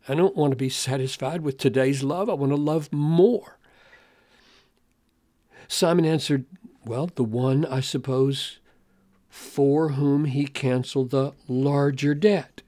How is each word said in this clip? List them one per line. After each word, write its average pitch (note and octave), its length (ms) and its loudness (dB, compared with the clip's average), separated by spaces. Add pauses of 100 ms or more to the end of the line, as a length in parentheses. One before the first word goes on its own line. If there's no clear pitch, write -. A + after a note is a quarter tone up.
I C3+ 60 -2
don't F#3 220 2
want D3 140 2
to C3 60 -2
be C3 120 -2
satisfied C3+ 720 -4
with C#3+ 160 -4
today's C3+ 440 2
love. E3+ 280 -2
I G#3 40 -2
want C#3 200 0
to - 20 2
love D3+ 380 -2
more. E3 640 2 (2000)
Simon E3+ 380 2
answered, D3 400 0 (400)
"Well, B2 280 -4
the B2+ 120 0
one, C3 400 0
I C3 160 -2
suppose, C3+ 800 -2 (680)
for C#3+ 640 0
whom C#3+ 340 2
he C#3+ 220 -2
canceled B2+ 640 -2
the C3+ 240 -2 (120)
larger C#3+ 720 0
debt." F#3 520 0